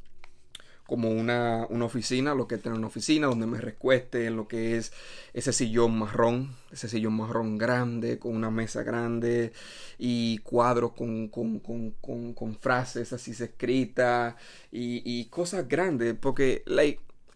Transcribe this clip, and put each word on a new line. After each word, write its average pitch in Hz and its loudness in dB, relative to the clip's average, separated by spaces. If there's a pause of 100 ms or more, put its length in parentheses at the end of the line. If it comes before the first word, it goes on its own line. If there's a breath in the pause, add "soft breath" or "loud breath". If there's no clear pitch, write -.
(880 soft breath)
como 117 0
una, 117 0
una 120 -2
oficina, 131 0
lo 123 0
que 120 -4
es 101 -4
tener 113 -4
una 110 -2
oficina 151 2
donde 113 2
me 117 -4
recueste 123 0
en 113 0
lo 110 -4
que 117 0
es 107 -6 (420 loud breath)
ese 123 0
sillón 113 4
marrón, 117 2 (160)
ese 123 -8
sillón 110 0
marrón 110 -2
grande, 120 0
con 117 -4
una 110 0
mesa 110 -2
grande 117 0 (460 loud breath)
y 117 0
cuadros 120 4
con, 113 -4
con, 113 -2
con, 113 -4 (100)
con, 120 -6
con 113 -6
frases 123 -2
así 120 -8
escritas 120 2 (380 loud breath)
y, 120 -4
y 120 -4
cosas 175 -4
grandes, 139 2
porque, 131 4
like, - 4 (360)